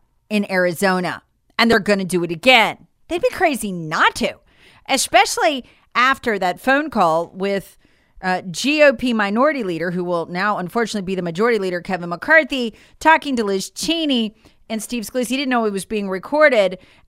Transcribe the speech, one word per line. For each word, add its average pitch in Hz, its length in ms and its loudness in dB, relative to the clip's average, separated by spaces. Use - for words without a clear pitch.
in 208 220 -2
Arizona, 185 720 0
and 226 140 4
they're 226 80 4
gonna 190 240 0
do 175 220 -2
it 165 60 -4
again. 208 560 4
They'd 349 160 -4
be 494 60 2
crazy 262 420 -2
not 175 460 0
to, 175 200 -4
especially 294 760 2
after 240 420 0
that 185 220 -2
phone 285 320 0
call 170 380 2
with, 196 460 -4
uh, 185 220 -4
G 262 400 0
O 277 100 8
P 247 200 -2
minority 226 500 0
leader, 175 260 -4
who 180 140 -4
will 170 240 -4
now 185 320 -2
unfortunately 202 480 -4
be 190 80 -4
the 180 80 -4
majority 208 340 0
leader, 180 240 -4
Kevin 175 280 -6
McCarthy, 254 680 0
talking 285 360 4
to 226 80 0
Liz 196 280 -4
Cheney 277 640 -2
and 214 140 -8
Steve 233 220 -8
Scalise. 254 240 -4
He 262 80 -2
didn't 277 120 -4
know 240 160 2
it 208 80 -2
was 190 120 -6
being 208 220 -4
recorded, 196 680 2